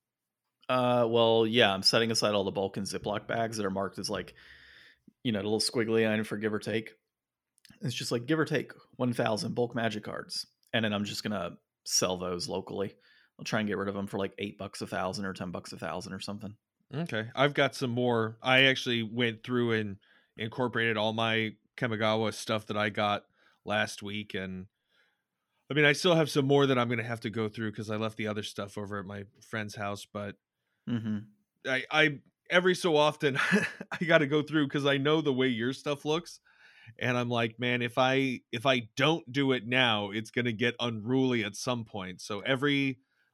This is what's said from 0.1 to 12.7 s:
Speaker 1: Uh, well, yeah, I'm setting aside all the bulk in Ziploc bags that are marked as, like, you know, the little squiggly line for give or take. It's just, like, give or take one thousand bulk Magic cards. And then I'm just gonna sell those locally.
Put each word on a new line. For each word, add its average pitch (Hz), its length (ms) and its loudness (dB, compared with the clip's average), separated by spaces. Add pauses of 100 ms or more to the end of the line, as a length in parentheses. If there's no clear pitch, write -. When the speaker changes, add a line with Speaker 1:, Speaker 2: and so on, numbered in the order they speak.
Speaker 1:
Uh, 123 400 2
well, 113 380 6
yeah, 110 260 6
I'm 95 100 -2
setting 117 280 4
aside 107 240 2
all 98 100 2
the 98 80 -2
bulk 98 240 -2
in 101 80 -6
Ziploc 101 420 -6
bags 113 300 -4
that 104 100 -2
are 95 40 -2
marked 95 280 -4
as, 95 100 -6
like, 92 260 -6 (920)
you 123 80 0
know, 101 80 -2
the 98 80 -4
little 107 120 0
squiggly 113 480 2
line 107 160 0
for 107 140 -8
give 107 160 -2
or 104 60 -2
take. 110 340 -4 (880)
It's 131 120 -2
just, - 180 -6
like, 123 140 -2
give 156 140 2
or 147 60 0
take - 260 -2 (240)
one 123 160 0
thousand 110 420 -2
bulk 120 200 -2
Magic 113 300 -2
cards. - 420 -10 (280)
And 113 100 2
then 104 100 0
I'm 104 100 0
just 101 200 -6
gonna 90 340 -6 (280)
sell 92 320 0
those 87 300 -4
locally. 95 460 -4 (440)